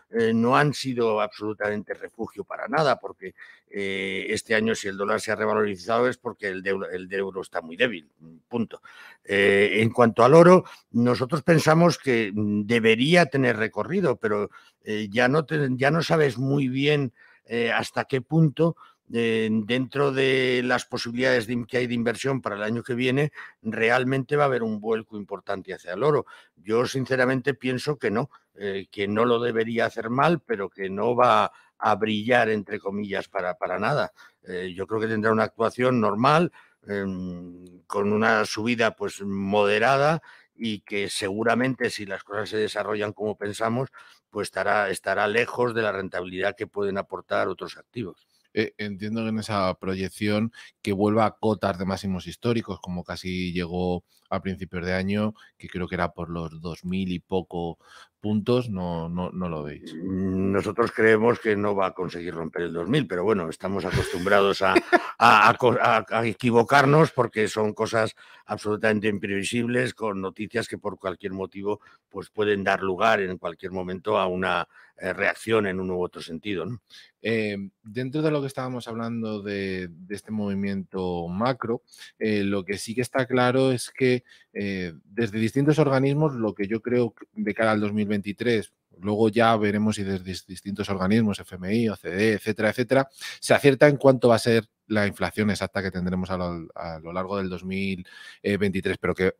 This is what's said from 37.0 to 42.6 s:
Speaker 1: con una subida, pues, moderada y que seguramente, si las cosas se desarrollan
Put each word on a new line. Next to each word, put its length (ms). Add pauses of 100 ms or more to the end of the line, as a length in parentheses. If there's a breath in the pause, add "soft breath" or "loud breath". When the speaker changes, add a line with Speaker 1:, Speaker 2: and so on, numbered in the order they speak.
Speaker 1:
con 260
una 340
subida, 500
pues, 260
moderada 1000 (320 loud breath)
y 240
que 300
seguramente, 800
si 160
las 160
cosas 260
se 80
desarrollan 560